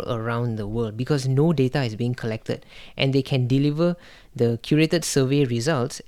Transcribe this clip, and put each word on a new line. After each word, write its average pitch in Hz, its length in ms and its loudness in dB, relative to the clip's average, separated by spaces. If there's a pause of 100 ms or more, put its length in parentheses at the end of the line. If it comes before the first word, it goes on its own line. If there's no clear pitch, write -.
around 117 480 -2
the 107 100 -6
world 107 300 -4
because 127 300 0
no 139 260 2
data 139 300 0
is 110 140 -4
being 120 180 -2
collected, - 500 -6 (320)
and 135 160 0
they 139 80 4
can 127 280 0
deliver 147 480 2 (380)
the 117 280 0
curated 156 400 2
survey 139 420 2
results 123 640 -2